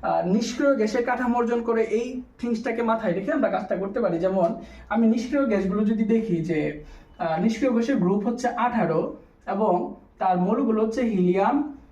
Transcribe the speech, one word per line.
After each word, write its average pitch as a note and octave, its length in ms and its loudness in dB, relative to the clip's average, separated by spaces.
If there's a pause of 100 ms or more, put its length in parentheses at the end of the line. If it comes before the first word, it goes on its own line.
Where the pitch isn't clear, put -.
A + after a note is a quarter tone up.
আহ, - 240 0
নিষ্ক্রিয় C4 500 2
গ্যাসের A3 300 0
কাঠামো A#3+ 320 0
অর্জন A#3 260 0
করে A3+ 200 0
এই A#3+ 380 -4 (160)
থিংসটাকে A#3 460 -2
মাথায় A3 300 0
রেখে G3 180 -2
আমরা D#4 180 0
কাজটা F#3 260 -2
করতে G3 240 -4
পারি। E3+ 200 0
যেমন F#3 360 0 (340)
আমি A3+ 180 2
নিষ্ক্রিয় C4+ 380 0
গ্যাসগুলো G#3 400 0
যদি G#3+ 180 0
দেখি G#3 340 0
যে, D#3 460 -2 (360)
আহ, E3 220 -2
নিষ্ক্রিয় A3+ 300 2
গ্যাসের A#3 240 2
গ্রুপ G3+ 320 2
হচ্ছে A#3 200 -2
আঠারো G#3+ 680 0 (300)
এবং G3 480 0 (240)
তার F#3 180 2
মৌলগুলো A3 460 2
হচ্ছে A3 180 -2
হিলিয়াম G3+ 760 2 (140)